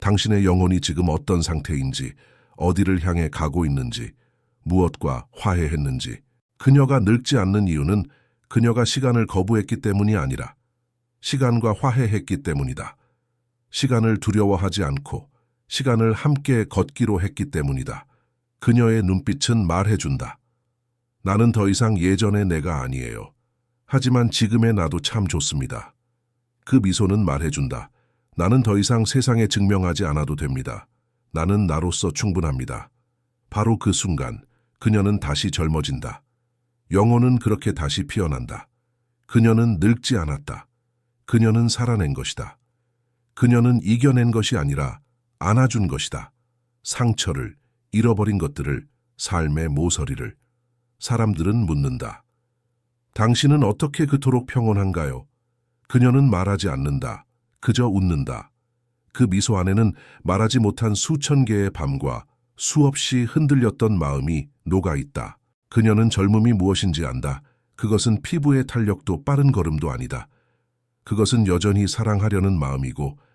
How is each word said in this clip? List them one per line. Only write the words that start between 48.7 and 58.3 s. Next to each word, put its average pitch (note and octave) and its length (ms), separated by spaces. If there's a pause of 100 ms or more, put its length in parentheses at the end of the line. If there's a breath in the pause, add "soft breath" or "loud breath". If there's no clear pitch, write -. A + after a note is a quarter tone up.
삶의 D#2+ 500
모서리를. C#2 640 (640)
사람들은 G#2+ 560
묻는다. C#2 720 (880)
"당신은 C3+ 520
어떻게 C#3+ 420
그토록 C3+ 400
평온한가요?" F#2+ 800 (640)
그녀는 B2+ 420
말하지 G2 400
않는다. C#2 560 (340)
그저 A#2+ 260
웃는다. E2 640 (640)